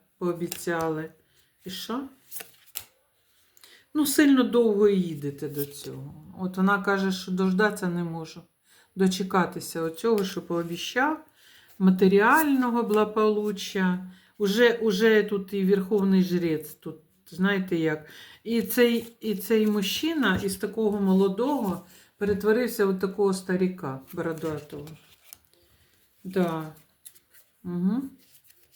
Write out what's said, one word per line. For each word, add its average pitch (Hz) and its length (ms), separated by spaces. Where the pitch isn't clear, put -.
пообіцяли. 165 920
І 185 60
що? 226 300
Ну, 294 120
сильно 277 360
довго 214 460
їдете 156 600
до 143 160
цього. 139 500
От 185 160
вона 190 260
каже, 190 300
що 190 200
дождатися 190 560
не 175 160
можу. 165 380
Дочекатися 185 840
оцього, 196 420
що 185 220
пообіцяв, 175 800
матеріального 233 1040
благополуччя. 208 1300
Уже, 214 340
уже 220 500
тут 202 300
і 196 120
верховний 190 580
жрець, 170 520
тут, - 220
знаєте 185 460
як. 156 300
І 226 180
цей, 233 580
і 220 140
цей 214 320
мужчина 208 800
із 190 120
такого 208 440
молодого 196 840
перетворився 208 680
в 190 120
такого 196 360
старіка 180 680
бородатого. 156 760
Да. 165 480
Угу. 185 380